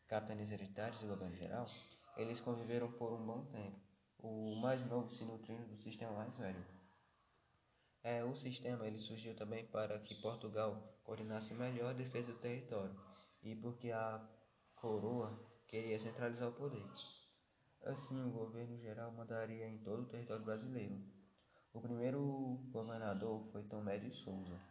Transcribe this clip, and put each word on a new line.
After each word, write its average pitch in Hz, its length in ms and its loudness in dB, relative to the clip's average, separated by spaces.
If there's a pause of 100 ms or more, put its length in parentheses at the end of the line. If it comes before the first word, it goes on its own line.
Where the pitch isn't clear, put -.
capitanias 107 420 2
hereditárias 104 500 -2
e 110 40 -2
governo 92 320 0
geral, 98 320 0 (480)
eles 117 240 0
conviveram 120 500 2
por 117 220 0
um 110 120 0
bom 117 200 -2
tempo, 101 340 -4 (400)
o 110 360 0
mais 127 300 6
novo 120 240 4
se - 140 -4
nutrindo 113 440 -4
do 104 100 -8
sistema 110 340 -4
mais 110 240 -2
velho. 95 300 -2 (1400)
É, 117 200 2
o 131 120 2
sistema, 123 520 0
ele 107 100 0
surgiu 113 380 -4
também 113 320 -2
para 107 320 2
que 107 160 -6
Portugal 107 880 0
coordenasse 110 500 -2
melhor 123 380 2
a - 20 0
defesa 120 380 0
do 117 80 -6
território 117 600 0 (440)
e 110 120 -4
porque 120 360 -2
a 110 360 2 (480)
coroa 110 640 2 (280)
queria 113 320 2
centralizar 120 500 2
o 120 40 -2
poder. 123 300 -2 (1000)
Assim, 135 400 0
o 123 80 4
governo 117 480 -2
geral 117 320 -2
mandaria 113 560 0
em 110 100 -4
todo 107 240 0
o 123 60 0
território 117 360 -2
brasileiro. 110 560 0 (720)
O 117 80 -6
primeiro 120 400 4 (520)
governador 110 800 2
foi 104 120 -2
Tomé 104 360 0
de 104 120 -2
Souza, 92 480 -4 (120)